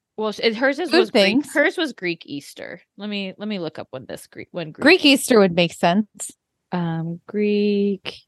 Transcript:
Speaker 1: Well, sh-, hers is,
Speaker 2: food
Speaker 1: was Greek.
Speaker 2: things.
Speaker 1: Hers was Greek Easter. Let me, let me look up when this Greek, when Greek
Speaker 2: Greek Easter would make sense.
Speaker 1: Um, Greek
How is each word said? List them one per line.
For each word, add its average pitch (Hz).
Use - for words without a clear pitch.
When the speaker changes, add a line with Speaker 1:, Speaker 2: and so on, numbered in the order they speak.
Speaker 1:
Well, 214
sh-, 220
hers 262
is, 339
Speaker 2:
food 330
Speaker 1:
was 214
Greek. 220
Speaker 2:
things. 214
Speaker 1:
Hers 311
was 320
Greek 170
Easter. -
Let 202
me, 196
let 202
me 214
look 156
up 110
when 131
this -
Greek, -
when 160
Greek 185
Speaker 2:
Greek 320
Easter 254
would 190
make 170
sense. -
Speaker 1:
Um, 170
Greek 208